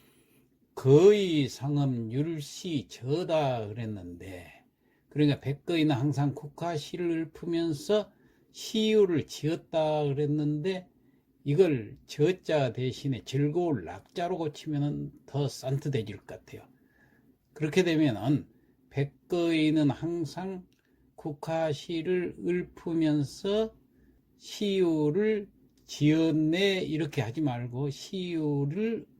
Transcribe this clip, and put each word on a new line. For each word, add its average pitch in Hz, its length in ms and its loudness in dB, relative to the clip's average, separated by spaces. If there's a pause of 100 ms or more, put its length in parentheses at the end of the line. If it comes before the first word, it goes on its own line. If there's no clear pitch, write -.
(760)
거의 165 760 6
상음 131 640 -2
율시 151 760 -6
저다 139 800 -2
그랬는데, 92 800 -10 (640)
그러니까 143 300 2
백거이는 151 560 0
항상 139 400 0
국화시를 165 1000 -4
읊으면서 170 760 -2 (400)
시유를 214 760 2
지었다 151 760 -2
그랬는데, 147 840 0 (560)
이걸 143 640 2
저자 147 680 0
대신에 127 520 -4
즐거울 147 600 0
낙자로 175 520 -8
고치면은 147 720 -4 (140)
더 143 220 -4
산뜻해질 131 720 -4
것 - 100 -20
같아요. - 340 -18 (920)
그렇게 156 300 0
되면은 143 640 2 (440)
백거이는 156 1000 2
항상 170 720 -4 (600)
국화시를 165 1160 -2
읊으면서 175 1300 0 (640)
시유를 190 1080 0 (400)
지었네 160 920 4
이렇게 147 400 -4
하지 117 180 -4
말고 123 500 -4
시유를 165 1160 -4 (140)